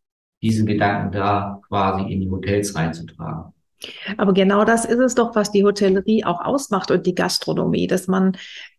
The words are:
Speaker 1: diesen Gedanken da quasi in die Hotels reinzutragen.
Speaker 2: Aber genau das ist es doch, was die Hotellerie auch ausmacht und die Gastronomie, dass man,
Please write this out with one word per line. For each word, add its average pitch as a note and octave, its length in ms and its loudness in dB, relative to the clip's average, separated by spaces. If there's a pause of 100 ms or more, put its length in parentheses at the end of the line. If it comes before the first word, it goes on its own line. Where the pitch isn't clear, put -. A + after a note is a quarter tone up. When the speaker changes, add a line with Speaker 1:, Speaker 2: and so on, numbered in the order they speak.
(420)
Speaker 1:
diesen A2 240 2
Gedanken G2+ 460 0
da G2 560 -2
quasi F#2+ 440 -2
in F#2+ 100 -2
die F#2 80 -2
Hotels G2 460 -2
reinzutragen. E2 760 -6 (640)
Speaker 2:
Aber G3 160 4
genau G3 320 4
das A3+ 200 2
ist A#3+ 140 0
es B3+ 160 2
doch, A3+ 200 0
was G#3 160 0
die G3 120 4
Hotellerie G3+ 640 2
auch F3 180 -2
ausmacht G#3 480 -2
und F3 140 2
die F3+ 100 0
Gastronomie, E3+ 720 0
dass F#3 200 -2
man, F#3+ 300 2 (420)